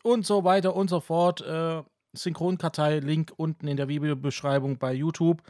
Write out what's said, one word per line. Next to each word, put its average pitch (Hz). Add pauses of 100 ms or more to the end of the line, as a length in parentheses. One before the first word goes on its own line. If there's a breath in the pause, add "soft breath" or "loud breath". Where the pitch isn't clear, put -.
und 233
so 202
weiter 185
und 190
so 175
fort. 175
Äh, 160 (300)
Synchronkartei, 160
Link 156
unten 156
in 143
der 139
Videobeschreibung 139
bei 131
YouTube. 165